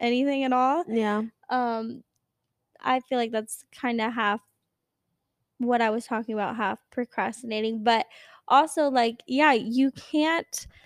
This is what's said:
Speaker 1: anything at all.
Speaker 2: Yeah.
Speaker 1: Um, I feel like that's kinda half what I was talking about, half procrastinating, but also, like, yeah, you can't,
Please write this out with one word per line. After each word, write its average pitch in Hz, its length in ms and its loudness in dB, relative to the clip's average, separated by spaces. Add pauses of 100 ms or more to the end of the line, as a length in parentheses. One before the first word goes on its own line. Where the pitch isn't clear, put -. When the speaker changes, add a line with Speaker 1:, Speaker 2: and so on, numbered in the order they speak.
Speaker 1:
anything 269 440 0
at 262 80 0
all. 269 340 2
Speaker 2:
Yeah. 214 380 0 (260)
Speaker 1:
Um, 233 540 -4 (760)
I 254 200 0
feel 254 180 -4
like 233 140 -2
that's 220 400 -6
kinda 233 380 -2
half 220 320 0 (1160)
what 240 220 2
I 220 100 2
was 226 160 -2
talking 226 280 -4
about, 208 220 -2
half 214 240 -4 (100)
procrastinating, 220 920 -4
but 226 220 4 (420)
also, 294 420 4
like, 233 360 0
yeah, 285 260 4
you 247 400 2
can't, - 760 -2 (200)